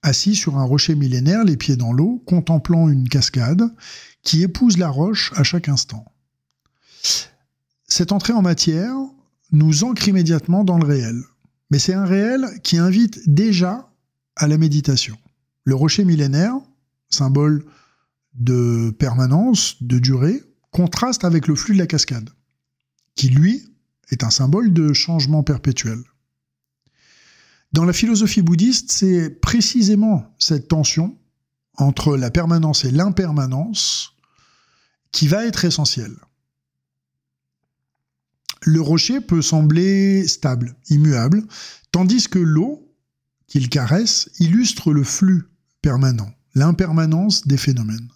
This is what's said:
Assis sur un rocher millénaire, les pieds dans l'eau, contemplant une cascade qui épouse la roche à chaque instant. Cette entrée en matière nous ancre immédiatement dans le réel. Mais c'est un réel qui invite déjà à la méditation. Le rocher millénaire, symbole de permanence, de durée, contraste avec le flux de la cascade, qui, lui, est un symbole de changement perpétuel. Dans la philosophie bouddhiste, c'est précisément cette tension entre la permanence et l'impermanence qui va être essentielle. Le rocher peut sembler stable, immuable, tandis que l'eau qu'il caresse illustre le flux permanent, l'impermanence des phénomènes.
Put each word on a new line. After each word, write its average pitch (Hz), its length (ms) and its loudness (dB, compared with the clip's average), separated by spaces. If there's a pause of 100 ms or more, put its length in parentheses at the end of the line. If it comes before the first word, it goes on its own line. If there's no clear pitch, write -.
Assis 175 340 0
sur 139 220 -2
un 135 80 0
rocher 143 300 0
millénaire, 143 500 0
les 165 100 4
pieds 131 220 -2
dans 120 160 -2
l'eau, 208 340 0
contemplant 165 640 2
une 131 180 0
cascade 135 560 0 (580)
qui 165 220 0
épouse 196 340 2
la 175 120 0
roche 165 480 -2
à 143 60 2
chaque 170 260 -2
instant. 120 340 -4 (1800)
Cette - 240 -2
entrée 202 220 -2
en 226 80 2
matière 175 520 0 (600)
nous 156 320 4
ancre 240 200 -2
immédiatement 180 600 2
dans 180 120 2
le 165 80 2
réel. 127 380 -2 (480)
Mais 143 80 2
c'est 185 140 -2
un 190 120 -2
réel 220 400 0 (160)
qui - 160 0
invite 190 520 2
déjà 185 600 0 (460)
à 151 120 0
la 151 100 2
méditation. 143 600 0 (460)
Le 135 120 0
rocher 151 280 0
millénaire, 160 520 2 (540)
symbole 143 560 0 (680)
de 120 680 0
permanence, 139 840 0
de 123 160 0
durée, 131 460 2 (280)
contraste 180 520 -2
avec 165 240 2
le 151 80 0
flux 202 200 -2
de 190 40 4
la 170 80 0
cascade, 123 440 -4 (840)
qui, 135 140 0
lui, 170 340 2 (500)
est 123 100 -6
un 113 60 -2
symbole 175 440 2
de 156 200 2
changement 151 500 0
perpétuel. 120 560 -4 (1700)
Dans 160 140 2
la 175 80 2
philosophie 220 480 0
bouddhiste, 175 500 2
c'est 180 380 0
précisément 208 1080 0
cette 147 300 -2
tension 160 500 -2 (580)
entre 139 400 0
la 127 140 -2
permanence 165 560 0
et 127 60 -2
l'impermanence 156 1200 -2 (960)
qui - 160 0
va 202 180 0
être 226 200 -4
essentielle. 147 500 -4 (2500)
Le 156 180 2
rocher 165 400 0
peut 175 220 -2
sembler 185 840 2
stable, 123 480 -4 (140)
immuable, 151 560 2 (460)
tandis 185 380 0
que 185 100 -2
l'eau 170 560 -2 (520)
qu'il 131 220 -2
caresse 147 600 -2 (100)
illustre 175 540 2
le 143 100 2
flux 185 460 0 (320)
permanent, 127 500 0 (240)
l'impermanence 165 920 0
des 139 100 2
phénomènes. 120 580 -4